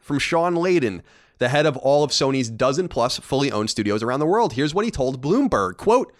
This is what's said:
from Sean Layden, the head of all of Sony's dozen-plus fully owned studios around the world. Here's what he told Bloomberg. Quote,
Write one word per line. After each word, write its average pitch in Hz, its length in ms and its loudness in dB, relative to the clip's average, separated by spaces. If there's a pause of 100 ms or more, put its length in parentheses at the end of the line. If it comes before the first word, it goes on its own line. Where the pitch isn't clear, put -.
from 143 160 -2
Sean 175 360 0
Layden, 165 460 0 (360)
the 123 100 2
head 147 180 2
of 135 120 0
all 143 260 2
of 139 80 -2
Sony's 135 380 0
dozen-plus 123 720 -2
fully 139 300 -2
owned 107 200 -2
studios 104 340 -2
around 127 160 -2
the 151 60 -2
world. 190 280 0
Here's 147 200 -2
what 202 100 0
he 233 80 -2
told 131 300 -2
Bloomberg. 139 560 0
Quote, 233 420 2